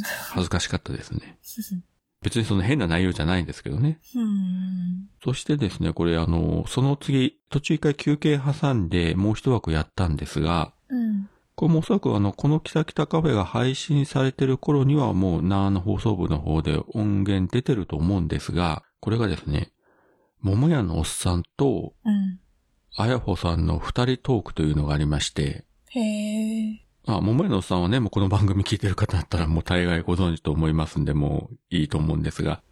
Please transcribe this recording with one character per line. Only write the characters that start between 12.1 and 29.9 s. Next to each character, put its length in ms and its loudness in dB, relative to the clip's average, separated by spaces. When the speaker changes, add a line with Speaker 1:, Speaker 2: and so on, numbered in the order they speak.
Speaker 1:
あ 40 2
の、 120 2
こ 160 -2
の 120 4
キ 140 -8
タ 120 0
キ 80 -12
タ 140 0
カ 160 0
フ 60 2
ェ 40 4
が 100 2
配 300 0
信 320 0
さ 160 0
れ 100 2
て 140 -2
る 140 2
頃 240 2
に 120 4
は 180 2
も 260 2
う、 20 -2
な 260 2
ー 20 2
の 120 2
放 160 0
送 180 0
部 120 0
の 100 0
方 240 0
で 180 0
音 340 0
源 280 0
出 120 0
て 100 0
る 140 -2
と 80 -4
思 240 2
う 20 0
ん 60 0
で 120 -2
す 120 -6
が、 320 0
こ 100 -6
れ 80 2
が 100 0
で 100 -2
す 100 -14
ね、 240 -2
桃 280 4
屋 140 2
の 160 0
お 20 4
っ 40 0
さ 300 -2
ん 80 0
と、 460 0
Speaker 2:
う 80 0
ん。 280 0
Speaker 1:
あ 100 0
や 120 2
ほ 160 -2
さ 200 0
ん 100 2
の 140 0
二 260 -2
人 120 2
ト 220 0
ー 40 -4
ク 100 -12
と 80 -2
い 100 2
う 40 2
の 100 2
が 80 0
あ 40 2
り 100 2
ま 120 0
し 120 -4
て、 340 -4
Speaker 2:
へ 100 -4
ー。 840 -2
Speaker 1:
あ、 120 0
桃 260 2
屋 40 0
の 80 2
お 20 0
っ 40 0
さ 140 -4
ん 40 2
は 80 2
ね、 100 2
も 80 0
う 40 -8
こ 80 -2
の 100 2
番 160 4
組 180 2
聞 120 -2
い 40 -2
て 80 -2
る 80 0
方 220 0
だ 60 0
っ 40 -14
た 120 -2
ら 80 0
も 140 2
う 20 -2
大 220 0
概 160 2